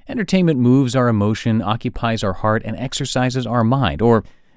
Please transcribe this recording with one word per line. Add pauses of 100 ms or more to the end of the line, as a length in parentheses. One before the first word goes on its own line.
Entertainment
moves
our
emotion,
occupies
our
heart,
and
exercises
our
mind,
or (340)